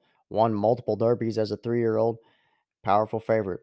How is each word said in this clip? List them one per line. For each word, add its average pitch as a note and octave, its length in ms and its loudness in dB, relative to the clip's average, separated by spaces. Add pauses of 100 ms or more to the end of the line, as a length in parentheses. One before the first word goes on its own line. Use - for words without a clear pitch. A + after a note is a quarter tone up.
(300)
won A2 240 2
multiple G#2+ 420 0
derbies A2+ 420 0
as G#2+ 140 -2
a G#2 60 -4
three-year-old. A#2 640 0 (640)
Powerful G#2+ 360 2
favorite G#2+ 440 -2